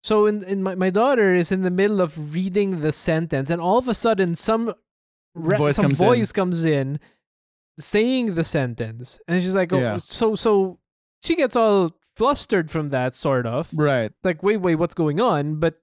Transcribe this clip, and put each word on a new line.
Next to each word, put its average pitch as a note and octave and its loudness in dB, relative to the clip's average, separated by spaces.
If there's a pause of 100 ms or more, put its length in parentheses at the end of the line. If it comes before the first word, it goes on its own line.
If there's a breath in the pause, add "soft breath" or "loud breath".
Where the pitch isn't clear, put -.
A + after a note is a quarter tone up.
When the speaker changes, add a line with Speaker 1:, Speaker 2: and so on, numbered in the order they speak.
Speaker 1:
So G#3 2
in, G#3 0
in F#3+ -4
my, F#3+ -4
my F#3 0
daughter G#3+ 4
is F3 2
in F#3+ 0
the F#3 0
middle G3 2
of D#3 -4
reading F#3 -2
the D3+ 0
sentence, D#3+ -2
and E3+ -2
all F#3+ 2
of B3+ -2
a A3 0
sudden F#3+ 0
some A3+ -2 (600)
ra-, E3+ 0
Speaker 2:
Voice D3 2
Speaker 1:
some G#3 2
Speaker 2:
comes C#3 2
in. F#3+ 6
Speaker 1:
voice A#3+ 4
comes F3+ 0
in D3 0 (800 soft breath)
saying A3+ 0
the E3 -2
sentence. A#2+ -6
And F3+ 0
she's F#3 -2
like, F#3 0
"Oh," C#3 2
Speaker 2:
Yeah. A2+ -2
Speaker 1:
so, - -2
so G3 0 (420)
she E4 0
gets C#4 0
all G3+ 4 (240)
flustered G#3+ 0
from D3+ -4
that, B2+ -2
sort B2+ 0
of. B2+ -4
Speaker 2:
Right. C#3+ 0 (140)
Speaker 1:
Like, F3+ -2
"Wait, G#3 2
wait, F3+ 2
what's E3 -2
going D#3 0
on?" D#3 0
But, D#3+ -2